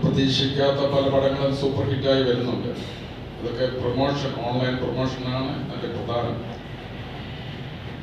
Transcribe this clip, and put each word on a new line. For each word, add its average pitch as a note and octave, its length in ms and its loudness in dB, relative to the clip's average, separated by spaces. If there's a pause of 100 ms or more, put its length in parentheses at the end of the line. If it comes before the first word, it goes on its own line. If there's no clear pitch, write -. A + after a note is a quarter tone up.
പ്രതീക്ഷിക്കാത്ത C#3 800 4 (140)
പല C#3 100 6 (100)
പടങ്ങളും C#3 460 4
സൂപ്പർ C3+ 320 2
ഹിറ്റായി C3+ 360 4
വരുന്നുണ്ട്. A#2+ 420 0 (680)
ഇതൊക്കെ B2+ 280 -2 (140)
പ്രൊമോഷൻ, C3 500 0 (180)
ഓൺലൈൻ B2+ 340 0
പ്രൊമോഷനാണ് B2+ 720 -2 (180)
അതിൻ്റെ - 260 -6
പ്രധാനം. A#2 400 -2 (1700)